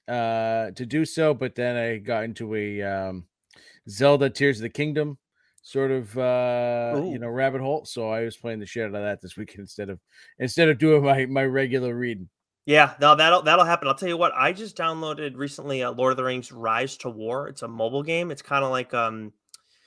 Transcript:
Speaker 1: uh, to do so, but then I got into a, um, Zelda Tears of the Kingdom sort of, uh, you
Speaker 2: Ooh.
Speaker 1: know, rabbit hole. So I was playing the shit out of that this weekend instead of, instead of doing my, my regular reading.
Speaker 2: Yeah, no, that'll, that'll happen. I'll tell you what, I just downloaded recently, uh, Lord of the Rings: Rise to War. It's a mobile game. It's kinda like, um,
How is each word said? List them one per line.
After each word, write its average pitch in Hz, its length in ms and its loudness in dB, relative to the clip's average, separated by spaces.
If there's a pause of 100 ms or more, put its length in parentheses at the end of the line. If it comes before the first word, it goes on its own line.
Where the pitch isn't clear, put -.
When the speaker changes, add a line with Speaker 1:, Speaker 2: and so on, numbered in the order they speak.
Speaker 1:
uh, 113 600 -2
to 120 160 -10
do 151 180 0
so, 156 300 2
but 123 200 -6
then 123 220 -2
I 117 220 -2
got 110 260 -4
into 110 300 -8
a, 104 280 -4
um, 95 440 -6 (600)
Zelda 135 440 4
Tears 139 300 0
of - 20 -10
the 113 80 -6
Kingdom 147 480 -4 (480)
sort 135 240 -2
of, 123 280 -4
uh, 123 800 0
you 165 180 -4
Speaker 2:
Ooh. 123 60 -6
Speaker 1:
know, 120 80 -6
rabbit 131 340 0
hole. 143 240 -4
So 113 240 -6
I 113 140 -2
was 113 120 -8
playing 113 220 -8
the 104 80 -10
shit 117 160 -6
out 110 120 -4
of 104 80 -6
that 104 200 -4
this 92 160 -18
weekend 101 220 -14
instead 98 280 -12
of, 95 100 -10 (400)
instead 156 300 2
of 147 80 4
doing 151 280 6
my, 135 200 4
my 135 200 0
regular 131 500 0
reading. 117 340 -6 (380)
Speaker 2:
Yeah, 147 340 8
no, 147 140 10
that'll, 160 280 6
that'll 165 220 6
happen. 165 240 0
I'll 135 60 2
tell 185 160 -6
you 170 80 -2
what, 165 160 2
I 139 180 2
just 196 240 -12
downloaded 156 600 -6
recently, 139 460 -6
uh, 123 100 -2
Lord 127 180 2
of 131 80 0
the 131 60 -2
Rings: 127 280 -6
Rise 117 460 -2
to - 100 -8
War. 117 400 -6
It's 143 140 -16
a 117 60 -8
mobile 117 340 -4
game. 165 280 -2
It's 139 120 -12
kinda 139 260 0
like, 127 240 -4
um, 110 400 -4 (540)